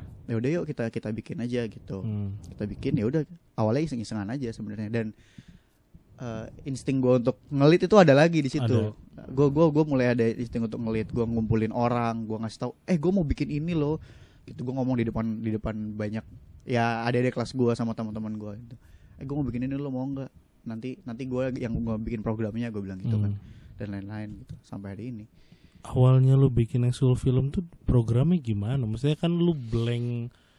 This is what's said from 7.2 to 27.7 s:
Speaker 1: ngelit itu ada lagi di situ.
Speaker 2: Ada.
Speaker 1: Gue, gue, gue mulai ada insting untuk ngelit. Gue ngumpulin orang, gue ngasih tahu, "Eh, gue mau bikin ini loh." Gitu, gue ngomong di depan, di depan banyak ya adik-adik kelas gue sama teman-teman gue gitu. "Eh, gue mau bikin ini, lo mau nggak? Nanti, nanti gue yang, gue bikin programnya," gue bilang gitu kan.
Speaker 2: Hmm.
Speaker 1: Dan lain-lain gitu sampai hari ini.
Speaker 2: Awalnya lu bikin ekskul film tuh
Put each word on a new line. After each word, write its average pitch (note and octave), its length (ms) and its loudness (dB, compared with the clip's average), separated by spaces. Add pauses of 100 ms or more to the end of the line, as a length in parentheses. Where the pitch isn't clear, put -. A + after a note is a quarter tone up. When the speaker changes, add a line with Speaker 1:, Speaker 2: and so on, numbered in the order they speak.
Speaker 1:
ngelit D3 340 6
itu F#3 140 4
ada E3 180 12
lagi D#3+ 260 6
di C#3 100 0
situ. A2+ 440 0
Speaker 2:
Ada. - 340 -20
Speaker 1:
Gue, C#3 220 2
gue, D#3 200 4
gue D3+ 160 4
mulai C3 240 2
ada A#2 200 4
insting A#2 320 -4
untuk A2+ 180 -4
ngelit. A2 300 -2
Gue A#2 140 0
ngumpulin A2+ 480 0
orang, A#2 520 0
gue A2 140 -6
ngasih A2 220 -8
tahu, B2 120 -6 (140)
"Eh, F#3 100 2
gue E3+ 160 0
mau G3 120 2
bikin C#3+ 260 -2
ini D3+ 240 -4
loh." D#3 260 0 (420)
Gitu, - 180 -18
gue B2 120 -6
ngomong C3 240 -2
di A#2 100 0
depan, A2+ 200 -2 (120)
di A2 140 -4
depan A2 240 -4 (180)
banyak G#2+ 300 -6 (400)
ya A#2 400 0
adik-adik B2 300 2
kelas A#2 180 -4
gue B2 220 2
sama A2+ 200 -2
teman-teman G#2+ 400 -6
gue G#2 260 -10
gitu. A#2 160 -18 (400)
"Eh, - 80 -14
gue C#3 120 -6
mau D3 80 -6
bikin A#2+ 200 -4
ini, C#3 120 -4
lo C#3+ 140 -6
mau B2+ 140 -6
nggak? C3+ 280 -8 (300)
Nanti, A2+ 420 -10
nanti A#2+ 220 -8
gue B2+ 300 -2
yang, A#2+ 180 -4
gue A2+ 260 -2
bikin A2+ 220 -4
programnya," A2+ 480 -4
gue G#2+ 100 -6
bilang F#2+ 180 -8
gitu A2 180 0
kan. G2+ 160 2
Speaker 2:
Hmm. G2+ 100 -6 (340)
Speaker 1:
Dan G2+ 160 -10
lain-lain G#2 380 -10 (100)
gitu - 220 -16
sampai G2 300 -12
hari G#2 180 -12
ini. A2 160 -12 (560)
Speaker 2:
Awalnya C3 540 6
lu C3+ 140 6
bikin A#2+ 340 2
ekskul B2 320 2
film C3 340 2
tuh F3+ 140 -2 (220)